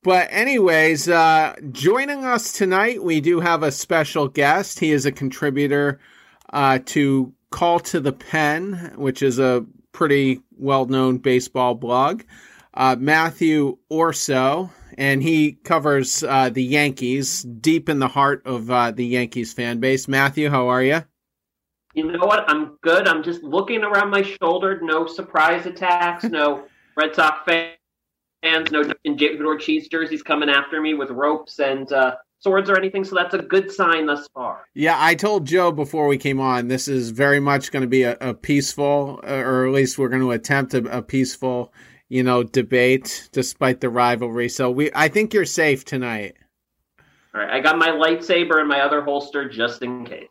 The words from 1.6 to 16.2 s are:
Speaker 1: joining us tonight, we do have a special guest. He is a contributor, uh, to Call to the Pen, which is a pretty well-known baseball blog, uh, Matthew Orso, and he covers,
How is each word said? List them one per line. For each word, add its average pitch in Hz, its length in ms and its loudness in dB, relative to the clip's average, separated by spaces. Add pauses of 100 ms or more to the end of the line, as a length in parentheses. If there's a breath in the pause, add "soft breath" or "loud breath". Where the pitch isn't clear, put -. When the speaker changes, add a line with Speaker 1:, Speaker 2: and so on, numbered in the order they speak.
Speaker 1:
joining 262 520 0
us 240 280 -2
tonight, 202 520 0
we 160 160 2
do 165 200 2
have 165 220 0
a 156 80 0
special 156 580 0
guest. 151 520 0
He 156 120 2
is 135 120 2
a 139 80 0
contributor, 143 880 -2 (540 soft breath)
uh, 135 320 2
to 135 480 2 (160)
Call 170 300 2
to 170 200 -4
the 135 140 -2
Pen, 165 840 -4
which 135 260 -2
is 127 160 2
a 127 280 2 (260)
pretty 139 480 2 (160)
well-known 131 600 0
baseball 127 560 0
blog, 131 480 -2 (520 loud breath)
uh, 131 240 2
Matthew 156 800 0 (100)
Orso, 156 840 0 (280 loud breath)
and 139 240 0
he 156 300 2
covers, 147 720 0